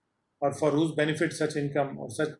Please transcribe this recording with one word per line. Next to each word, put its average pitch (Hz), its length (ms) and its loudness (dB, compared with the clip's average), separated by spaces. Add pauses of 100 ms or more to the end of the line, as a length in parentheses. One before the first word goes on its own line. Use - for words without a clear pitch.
(420)
or 139 160 2
for 151 120 4
whose 151 300 2
benefit 156 360 0
such 151 200 -2
income 143 420 -2
or 131 120 -10
such 151 300 -2